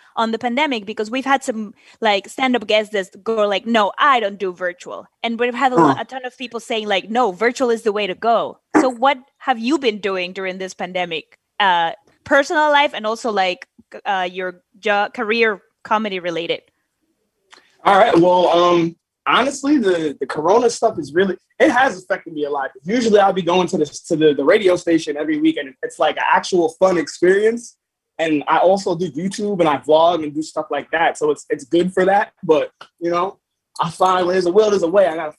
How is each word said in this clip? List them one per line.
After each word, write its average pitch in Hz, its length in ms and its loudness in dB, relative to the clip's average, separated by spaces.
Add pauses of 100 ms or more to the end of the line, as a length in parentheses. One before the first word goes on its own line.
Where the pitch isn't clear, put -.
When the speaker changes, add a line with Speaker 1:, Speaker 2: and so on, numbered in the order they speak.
(160)
Speaker 1:
on 226 160 -2
the 226 60 -4
pandemic? 247 480 -2
Because 214 240 -6
we've 254 140 -6
had 269 200 0
some, 220 300 -8 (260)
like, 202 280 0
stand-up 247 380 -2
guests 214 260 0
that 196 320 -6
go 220 220 0
like, 196 200 -2
"No, 220 320 2
I 269 220 4
don't 202 180 -4
do 190 140 -4
virtual." 175 540 -10 (160)
And 233 160 -6
we've 240 160 -2
had 247 180 0
a 247 40 -2
lo-, 156 180 6
Speaker 2:
Huh. - 60 -10
Speaker 1:
a 226 40 -6
ton 262 200 -14
of 247 120 -14
people 240 240 -12
saying, 220 280 -6
like, 190 220 -2
"No, 226 220 0
virtual 233 380 0
is 226 120 -2
the 214 100 0
way 208 140 -2
to 185 80 -4
go." 208 440 -2 (220)
So 269 80 2
what 262 300 0 (200)
have 254 200 -2
you 247 200 -2
been 226 220 -2
doing 185 320 -4
during 190 260 -8
this 185 160 -10
pandemic? 180 640 -8 (200)
Uh, 175 340 2 (320)
personal 302 460 2
life 294 240 2
and 214 120 -8
also, 226 240 -4
like, 185 360 -2 (400)
uh, 185 240 -2
your 180 320 -10 (160)
jo-, 202 340 0
career 220 480 -2 (240)
comedy 214 360 -2
related? 170 400 -6 (1200)
Speaker 2:
All 196 140 6
right. 165 200 6
Well, 180 300 6
um, 170 480 2 (300)
honestly, 269 520 2
the, 170 420 0
the 135 60 -6
corona 202 440 2
stuff 233 280 -2
is 143 160 -8
really, 190 220 0 (220)
it 302 120 4
has 240 320 0
affected - 320 -8
me 147 100 -6
a 143 60 -4
lot. 139 200 -6 (140)
Usually 214 340 2
I'll 196 140 4
be 185 100 -4
going 175 260 2
to 185 100 -2
the, 151 80 0 (220)
to 170 80 0
the, 151 180 4
the 139 100 -2
radio 180 320 4
station 160 400 -2
every 151 240 -4
week, 160 160 2
and 135 260 -10
it's, 160 160 -10
like, 156 180 2
an - 100 -4
actual 180 440 0 (100)
fun 185 180 2
experience. 202 760 0 (420)
And 156 300 -2
I 156 100 2
also 190 360 2
do 170 180 -4
YouTube 208 480 -4
and 160 80 2
I 139 100 0
vlog 160 440 2
and 147 120 -8
do 156 80 -4
stuff 156 280 -8
like 139 200 -6
that. 160 260 0
So 151 140 -2
it's, 143 180 -4
it's 147 160 -6
good 175 300 0
for 190 100 2
that. 196 280 2 (100)
But, 156 280 0 (280)
you 170 120 -4
know, 175 280 -2 (420)
I 160 80 -2
find 185 380 0
when 180 80 0
there's 185 100 0
a 175 80 0
will, 214 160 4
there's 202 140 0
a 165 60 0
way. 190 180 4
I 160 100 -2
gotta 160 220 -8